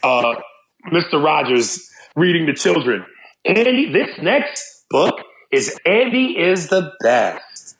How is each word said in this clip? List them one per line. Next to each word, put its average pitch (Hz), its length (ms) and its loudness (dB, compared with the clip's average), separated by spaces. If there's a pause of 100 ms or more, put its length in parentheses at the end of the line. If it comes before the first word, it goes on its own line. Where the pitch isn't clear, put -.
uh, 120 320 2 (560)
Mister 165 280 0
Rogers 139 680 0 (260)
reading 170 320 2
to 143 60 0
children. 127 520 0 (400)
Andy, 247 460 2
this 220 180 0 (120)
next - 680 -4
book 160 260 0 (360)
is - 240 -2 (100)
Andy 240 520 0
is 175 320 0
the 185 220 0 (100)
Best. - 800 -2